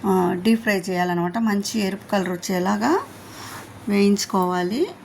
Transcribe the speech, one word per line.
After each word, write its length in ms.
ఆ, 60
డీప్ 180
ఫ్రై 180
చేయాలన్నమాట. 580
మంచి 420
ఎరుపు 320
కలర్ 260
వచ్చేలాగా 560
వేయించుకోవాలి. 960